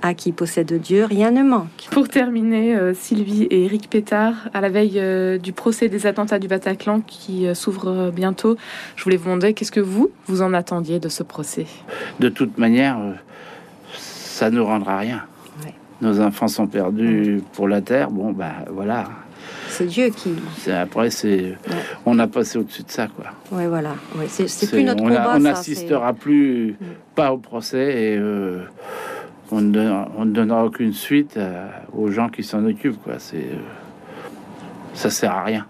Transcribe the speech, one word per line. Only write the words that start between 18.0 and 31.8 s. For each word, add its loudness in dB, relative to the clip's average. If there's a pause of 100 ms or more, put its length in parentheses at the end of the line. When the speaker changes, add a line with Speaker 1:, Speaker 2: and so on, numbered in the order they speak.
Speaker 3:
bon, -2
bah, -6 (180)
voilà. -4 (580)
Speaker 1:
C'est -2
Dieu 2
qui -6 (300)
Speaker 3:
C'est, -4
après, 0
c'est, 2 (260)
Speaker 1:
Ouais. -4 (300)
Speaker 3:
on 6
a 4
passé -2
au-dessus -4
de -16
ça, -4
quoi. -12 (260)
Speaker 1:
Ouais, -2
voilà. -2 (200)
Ouais, -6
c'est, -2
c'est -2
Speaker 3:
C'est, 0
Speaker 1:
plus 6
notre 2
Speaker 3:
on 4
a, 6
Speaker 1:
combat, 4
Speaker 3:
on 2
Speaker 1:
ça, 6
Speaker 3:
n'assistera 2
Speaker 1:
c'est -6
Speaker 3:
plus, 4
Speaker 1:
Mm. -10 (300)
Speaker 3:
pas 4
au -2
procès, 0
et, 2
euh, -2 (880)
on 2
ne 4
don-, 2 (100)
on -2
ne 4
donnera 2
aucune 0
suite, 0
euh, -6 (300)